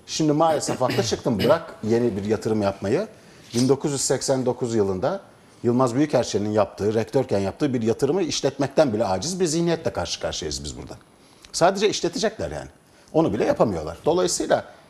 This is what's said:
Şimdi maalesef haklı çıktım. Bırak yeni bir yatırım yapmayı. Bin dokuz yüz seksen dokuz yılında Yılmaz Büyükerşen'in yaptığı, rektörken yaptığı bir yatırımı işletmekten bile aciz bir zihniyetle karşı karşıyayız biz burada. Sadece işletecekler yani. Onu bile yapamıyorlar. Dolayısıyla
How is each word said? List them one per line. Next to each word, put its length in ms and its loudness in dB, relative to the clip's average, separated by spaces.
Şimdi 240 0
maalesef 500 0
haklı 220 0
çıktım. 360 -2
Bırak 440 2
yeni 340 2
bir 60 -6
yatırım 380 0
yapmayı. 460 0
Bin 140 2
dokuz 220 2
yüz 100 -4
seksen 440 0
dokuz 300 -2
yılında 460 0
Yılmaz 320 2
Büyükerşen'in 540 0
yaptığı, 440 0
rektörken 460 0
yaptığı 340 -2
bir 80 0
yatırımı 400 0
işletmekten 720 0
bile 120 0
aciz 340 -2
bir 60 2
zihniyetle 480 0
karşı 280 -6
karşıyayız 420 -6
biz 140 -10
burada. 160 -14
Sadece 380 2
işletecekler 640 -2
yani. 180 -10
Onu 200 4
bile 120 0
yapamıyorlar. 600 0
Dolayısıyla 600 0